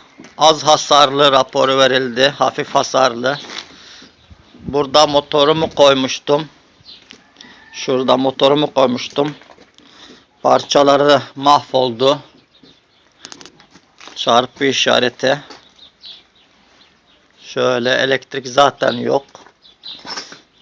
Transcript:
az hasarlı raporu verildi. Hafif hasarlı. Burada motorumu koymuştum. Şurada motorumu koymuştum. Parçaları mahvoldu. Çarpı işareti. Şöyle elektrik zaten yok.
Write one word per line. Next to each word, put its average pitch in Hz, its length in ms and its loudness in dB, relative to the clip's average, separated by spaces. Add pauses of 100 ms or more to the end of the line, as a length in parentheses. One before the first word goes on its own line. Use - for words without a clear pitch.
(380)
az 147 260 2
hasarlı 143 680 2
raporu 135 480 0
verildi. 131 480 2
Hafif 135 480 -4
hasarlı. 131 640 -2 (1200)
Burada 143 460 0
motorumu 147 640 0
koymuştum. 139 800 0 (1200)
Şurada 127 440 -2
motorumu 139 560 0
koymuştum. 135 640 -2 (1080)
Parçaları 139 760 2 (140)
mahvoldu. 135 840 0 (2000)
Çarpı 123 500 -2
işareti. 123 720 -2 (2000)
Şöyle 123 480 -4
elektrik 131 580 -4
zaten 131 460 0
yok. 123 320 -4 (1400)